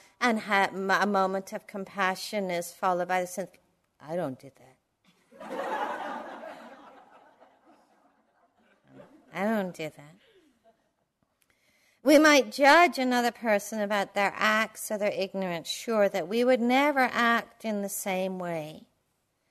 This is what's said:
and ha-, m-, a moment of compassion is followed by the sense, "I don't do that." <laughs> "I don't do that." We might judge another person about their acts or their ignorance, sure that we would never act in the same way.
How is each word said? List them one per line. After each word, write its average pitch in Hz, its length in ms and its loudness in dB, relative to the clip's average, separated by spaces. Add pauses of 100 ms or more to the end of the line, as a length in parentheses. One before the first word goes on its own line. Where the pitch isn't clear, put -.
(220)
and 233 200 2
ha-, 196 300 2
m-, 190 200 -2
a 185 160 2
moment 190 460 -2
of 202 120 -10
compassion 190 840 -4
is 175 200 -4
followed 175 360 -2
by 185 140 0
the 180 60 -6
sense, 180 220 -8 (500)
"I 147 160 -10
don't 143 220 -6
do 139 220 -20
that." - 160 -20 (720)
<laughs> - 760 -8 (3000)
"I 180 120 -4
don't 202 280 -2
do 156 160 -8
that." 147 340 -20 (1800)
We 277 160 8
might 285 320 6
judge 294 480 6
another 247 320 2
person 220 480 -2
about 202 340 -2
their 196 220 0
acts 214 560 -2
or 214 60 -4
their 202 160 -2
ignorance, 185 560 -6
sure 214 400 0
that 180 180 -4
we 233 160 0
would 254 160 4
never 269 400 2
act 233 640 0
in 208 180 -4
the 196 60 -6
same 190 520 -6
way. 165 480 -8 (640)